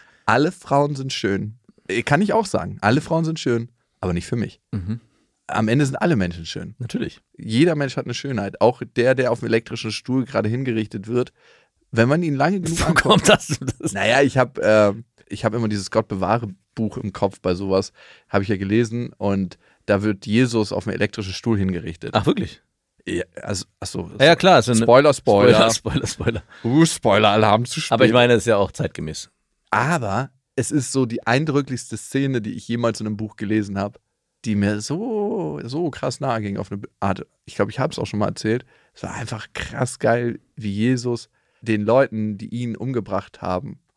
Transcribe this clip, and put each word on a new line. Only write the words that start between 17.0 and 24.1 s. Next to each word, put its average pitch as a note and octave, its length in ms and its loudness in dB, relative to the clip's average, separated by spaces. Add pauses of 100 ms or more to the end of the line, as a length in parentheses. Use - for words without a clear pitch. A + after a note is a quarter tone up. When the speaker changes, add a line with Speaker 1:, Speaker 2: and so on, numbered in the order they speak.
Speaker 1:
Kopf - 280 -4
bei F#2 140 0
sowas. F#2+ 380 -2 (360)
Hab G2+ 120 0
ich F#2+ 60 -4
ja G2+ 100 0
gelesen. A2+ 600 -2
Und G2 400 -2 (280)
da G2+ 180 2
wird G#2 220 -2
Jesus A2+ 460 0
auf G2+ 140 -4
dem G2+ 80 -6
elektrischen G2+ 400 -6
Stuhl A2+ 240 -2
hingerichtet. F2+ 560 -4
Speaker 2:
Ach, - 120 0
wirklich? A#3 360 -4 (460)
Speaker 1:
Ja, F2 160 -4 (180)
also, G2 240 -8 (140)
ach - 80 -12
so, F2+ 320 -10